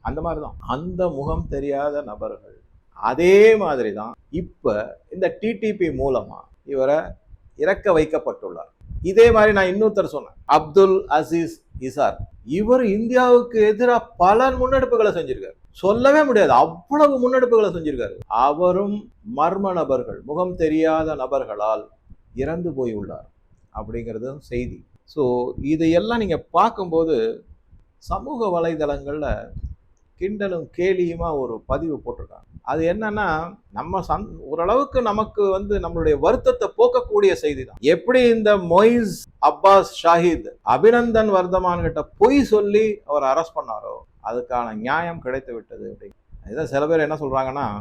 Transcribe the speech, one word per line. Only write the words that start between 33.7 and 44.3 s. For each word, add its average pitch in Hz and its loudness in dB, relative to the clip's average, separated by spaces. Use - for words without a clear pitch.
நம்ம 165 -6
சந்-, 165 -6
ஓரளவுக்கு 190 -2
நமக்கு 214 -2
வந்து 202 -2
நம்மளுடைய 165 0
வருத்தத்தை 247 2
போக்கக்கூடிய 415 4
செய்தி 143 -4
தான். - -20
எப்படி 220 4
இந்த 220 4
மொயிஸ் 208 4
அப்பாஸ் 151 4
ஷாஹித் 170 2
அபிநந்தன் 220 4
வர்தமான் 180 0
கிட்ட 156 -4
பொய் 269 4
சொல்லி 208 2
அவர் 143 -2
அரெஸ்ட் 160 -2
பண்ணாரோ, 110 -10
அதுக்கான 120 -6